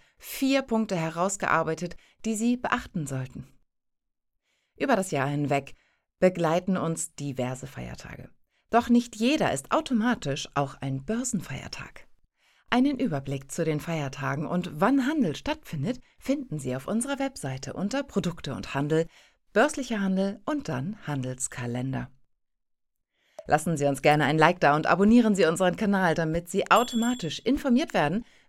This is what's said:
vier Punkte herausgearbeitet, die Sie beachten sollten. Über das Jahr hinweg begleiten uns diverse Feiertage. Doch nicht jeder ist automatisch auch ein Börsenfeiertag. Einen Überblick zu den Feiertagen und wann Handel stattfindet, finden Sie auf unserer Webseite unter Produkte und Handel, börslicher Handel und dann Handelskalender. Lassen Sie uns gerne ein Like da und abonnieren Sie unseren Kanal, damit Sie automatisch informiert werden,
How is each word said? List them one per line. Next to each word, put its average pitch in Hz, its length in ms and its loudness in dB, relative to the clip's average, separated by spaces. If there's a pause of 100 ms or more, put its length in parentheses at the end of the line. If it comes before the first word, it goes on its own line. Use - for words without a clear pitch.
(200)
vier 269 420 0
Punkte 220 340 -2
herausgearbeitet, 165 1000 -2 (260)
die 220 120 -2
Sie 233 200 2
beachten 190 520 -4
sollten. 131 400 -10 (1300)
Über 269 180 2
das 190 140 0
Jahr 139 180 0
hinweg 143 460 -2 (460)
begleiten 180 580 2
uns 160 380 -4
diverse 131 500 -6
Feiertage. - 640 -14 (400)
Doch 233 180 4
nicht 240 280 4
jeder 220 380 2
ist - 180 -8
automatisch 233 840 0
auch 139 280 -2
ein 135 220 -4
Börsenfeiertag. - 1040 -6 (640)
Einen 262 300 2
Überblick 139 520 -4
zu 170 140 -4
den 156 140 0
Feiertagen 143 680 -4
und 180 240 -4 (100)
wann 247 280 2
Handel 247 280 0
stattfindet, 214 640 -6 (200)
finden 262 400 -4
Sie 131 160 -4
auf 135 120 -10
unserer 247 300 -2
Webseite 147 560 -6
unter 254 300 -4
Produkte 170 500 -4
und 98 220 -8
Handel, 156 320 2 (460)
börslicher 240 480 0
Handel 190 440 0
und 294 220 -4
dann 151 300 -4 (100)
Handelskalender. 127 1040 -6 (1400)
Lassen 151 300 2
Sie 143 80 0
uns 139 160 0
gerne 151 240 6
ein 151 120 4
Like 170 220 6
da 147 160 6
und 156 100 0
abonnieren 214 480 6
Sie 180 120 4
unseren 175 320 2
Kanal, 190 360 2
damit 165 360 -2
Sie - 200 -2
automatisch 233 680 2
informiert 277 540 2
werden, 175 320 2 (240)